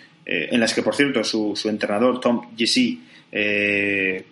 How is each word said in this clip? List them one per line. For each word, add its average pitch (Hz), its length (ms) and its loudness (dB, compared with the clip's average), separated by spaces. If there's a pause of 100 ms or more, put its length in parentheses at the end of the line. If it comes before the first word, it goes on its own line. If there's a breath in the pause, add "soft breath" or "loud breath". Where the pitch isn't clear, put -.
(240 loud breath)
eh, - 280 -4
en 123 80 2
las 110 120 2
que, 120 100 -2
por 110 120 0
cierto, 131 300 2
su, 107 320 -2
su - 120 -4
entrenador, 107 520 0
Tom 117 360 -2
G 117 100 0
C, 123 320 0 (340 loud breath)
eh, 101 1000 0